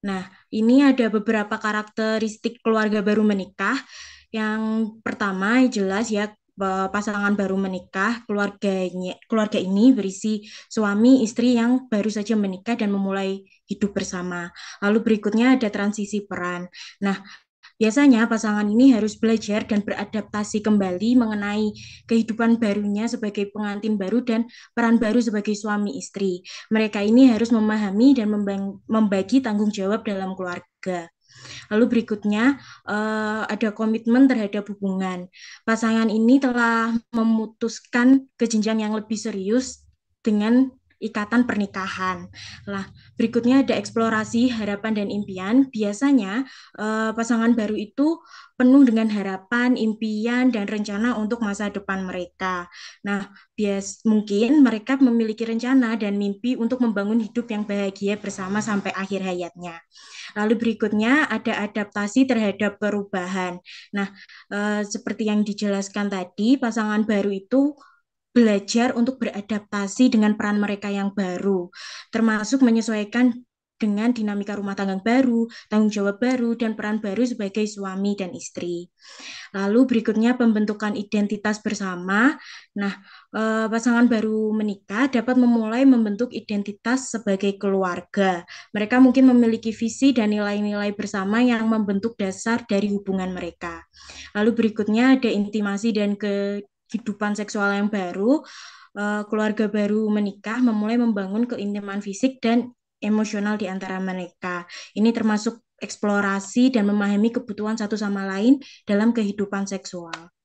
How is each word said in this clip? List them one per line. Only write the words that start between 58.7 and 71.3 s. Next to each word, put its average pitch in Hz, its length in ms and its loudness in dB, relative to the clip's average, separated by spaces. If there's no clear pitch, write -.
akhir 190 320 -6
hayatnya. 175 560 -8
Lalu 214 240 -2
berikutnya 220 720 -2
ada 220 320 -6
adaptasi 208 640 -2
terhadap 208 480 -2
perubahan. 190 800 -6
Nah, 196 160 -4
eh, 208 320 -2
seperti 214 480 -4
yang 208 160 0
dijelaskan 202 640 -4
tadi, 202 480 0
pasangan 220 480 -2
baru 202 240 0
itu 262 400 0
belajar 226 640 2
untuk 240 240 -2
beradaptasi 208 960 -2
dengan 214 240 4
peran 208 240 0
mereka 202 240 -4
yang 196 240 -2
baru, 185 560 -2